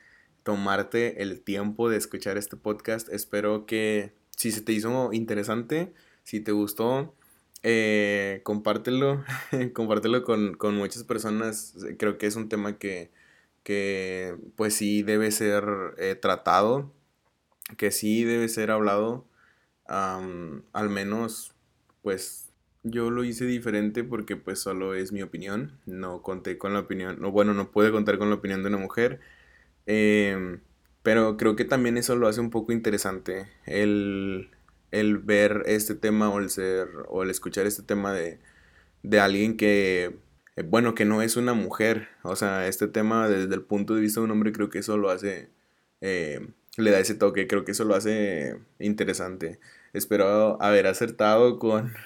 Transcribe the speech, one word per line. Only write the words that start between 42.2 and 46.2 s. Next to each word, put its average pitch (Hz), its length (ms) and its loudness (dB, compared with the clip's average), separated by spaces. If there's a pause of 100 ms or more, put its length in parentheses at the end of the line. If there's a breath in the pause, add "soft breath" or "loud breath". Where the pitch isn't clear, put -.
O 90 140 -4
sea, 95 320 0
este 98 200 -2
tema 110 400 2
desde 95 260 2
el 92 80 -4
punto 104 320 -2
de 107 80 2
vista 107 180 0
de 113 60 0
un 110 60 -2
hombre, 107 200 2
creo 104 180 -2
que 92 80 -8
eso 107 200 -2
lo 101 120 2
hace, 92 380 -4 (540)
eh, 82 440 -4 (300)